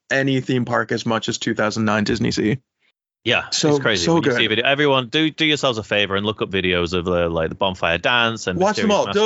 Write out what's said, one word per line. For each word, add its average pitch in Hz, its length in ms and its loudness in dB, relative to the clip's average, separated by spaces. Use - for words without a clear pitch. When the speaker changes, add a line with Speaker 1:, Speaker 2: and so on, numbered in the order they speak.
Speaker 1:
any 135 300 2
theme 127 240 0
park 117 260 -2
as 117 160 -4
much 110 220 -2
as 120 100 -4
two 113 160 -4
thousand 107 300 -2
nine 107 200 2
Disney 120 280 -2
Sea. 107 260 0
Speaker 2:
Yeah, 110 280 -2
Speaker 1:
So, - 180 0
Speaker 2:
it's 147 100 4
crazy. 110 280 0
Speaker 1:
so 165 80 4
Speaker 2:
When 160 100 2
you 143 80 2
see 120 60 0
Speaker 1:
good. 117 80 2
Speaker 2:
a - 20 -4
video, 107 160 0
everyone, 135 460 2
do, 156 200 0
do 160 140 -2
yourselves 143 340 0
a 107 60 -6
favor 101 320 0
and 101 100 -2
look 107 140 -2
up 104 100 -4
videos 90 440 0
of 85 100 -2
the, 87 240 0
like, 82 220 -2
the - 40 -8
Bonfire 92 440 -2
Dance 117 480 0
and 90 120 -2
Speaker 1:
Watch 190 200 0
them 110 100 0
Speaker 2:
Mysterious 170 200 2
Speaker 1:
all. 98 40 -6
Tho-, 202 140 0